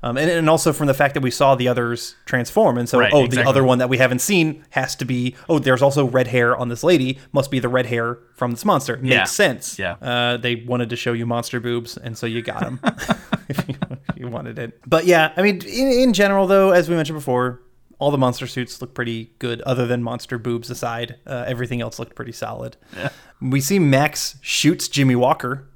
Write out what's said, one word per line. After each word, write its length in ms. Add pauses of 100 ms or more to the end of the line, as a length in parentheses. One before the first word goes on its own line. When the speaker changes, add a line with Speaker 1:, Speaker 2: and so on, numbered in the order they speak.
Speaker 1:
um, 140
and, 120
and 220
also 220
from 160
the 60
fact 200
that 80
we 80
saw 240
the 140
others 480 (100)
transform. 520
And 100
so, 100
Speaker 2:
Right, 160
Speaker 1:
oh, 100
Speaker 2:
exactly. 200
Speaker 1:
the 40
other 140
one 160
that 100
we 100
haven't 200
seen 520
has 260
to 80
be, 320 (120)
oh, 120
there's 220
also 220
red 220
hair 300
on 120
this 140
lady. 380 (100)
Must 220
be 80
the 80
red 180
hair 320 (160)
from 160
this 140
monster. 320
Makes 180
Speaker 2:
Yeah. 80
Speaker 1:
sense. 560
Speaker 2:
Yeah. 140 (100)
Speaker 1:
Uh, 340
they 300
wanted 240
to 60
show 160
you 120
monster 360
boobs, 360
and 220
so 80
you 160
got 240
'em 160
<laughs> 420
Speaker 2:
<laughs> 240
Speaker 1:
if 200
you, 80 (320)
if 80
you 100
wanted 320
it. 260
But 220
yeah, 300
I 60
mean, 220
in, 280
in 220
general, 340
though, 240
as 160
we 80
mentioned 200
before, 460 (380)
all 100
the 80
monster 300
suits 320
look 140
pretty 440
good, 220
other 260
than 160
monster 360
boobs 320
aside. 540
Uh, 220
everything 340
else 200
looked 160
pretty 160
solid. 440 (200)
Speaker 2:
Yeah. 140 (300)
Speaker 1:
We 200
see 180
Max 640
shoots 480
Jimmy 260
Walker 600